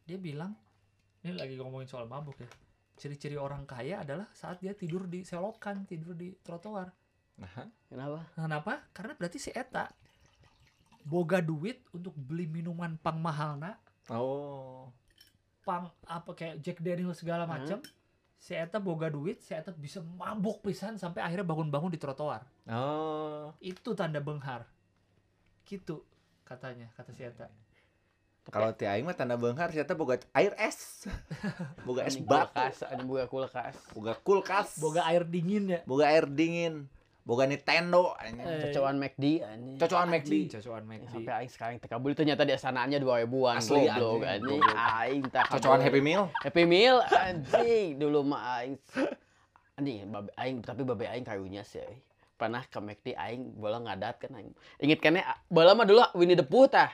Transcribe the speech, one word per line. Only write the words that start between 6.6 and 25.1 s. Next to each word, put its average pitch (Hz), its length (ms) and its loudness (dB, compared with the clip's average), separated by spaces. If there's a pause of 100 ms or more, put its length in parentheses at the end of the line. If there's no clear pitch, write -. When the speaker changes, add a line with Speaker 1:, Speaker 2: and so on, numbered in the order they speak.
Speaker 2:
Nah. 95 340 -16 (140)
Speaker 3:
Kenapa? 143 340 -10 (140)
Speaker 1:
Kenapa? 160 400 -6 (180)
Karena 220 220 -14
berarti 180 240 -10
si - 120 -12
eta - 380 -8 (1120)
boga 170 380 0
duit 160 400 -4 (100)
untuk 175 240 -12
beli 151 320 -8
minuman 165 520 -8
pang 160 200 -4
mahalna. 156 600 -6 (300)
Speaker 2:
Oh. 131 800 -6 (720)
Speaker 1:
Pang 180 260 -6 (160)
apa 170 280 -10
kayak 165 280 -10
Jack 175 200 -8
Daniel 175 340 -2
segala 170 320 -4
Speaker 3:
Hmm. 165 100 -8
Speaker 1:
macam. 139 240 -6 (580)
Si - 160 -20
eta 170 260 -6
boga 170 280 -4
duit, 156 320 -6
si - 120 -18
eta 160 180 -10
bisa 156 300 -14
mabuk 190 640 -6
pisan 208 340 -6
sampai 180 260 -8
akhirnya 175 240 -4
bangun-bangun 156 440 -2
di 165 80 -6
trotoar. 135 420 -6 (260)
Speaker 2:
Oh. 151 960 -6
Speaker 1:
Itu 185 340 -10
tanda 160 260 -2
benghar. 139 440 -8 (1000)